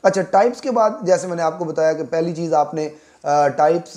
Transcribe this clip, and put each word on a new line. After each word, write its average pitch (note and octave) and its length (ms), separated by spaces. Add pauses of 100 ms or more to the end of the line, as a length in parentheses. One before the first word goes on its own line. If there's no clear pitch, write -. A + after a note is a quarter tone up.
अच्छा, F#3+ 160
टाइप्स G#3+ 400
के C4 100
बाद G#3+ 320
जैसे F3+ 240
मैंने E3+ 160
आपको E3 220
बताया D#3 280
कि D#3 100
पहली E3 300
चीज़ D#3+ 200
आपने, D3+ 320 (400)
अ, C#3+ 220
टाइप्स D#3 500